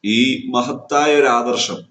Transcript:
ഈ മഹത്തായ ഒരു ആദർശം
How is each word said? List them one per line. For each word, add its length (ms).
ഈ 440
മഹത്തായ 640
ഒരു 120
ആദർശം 500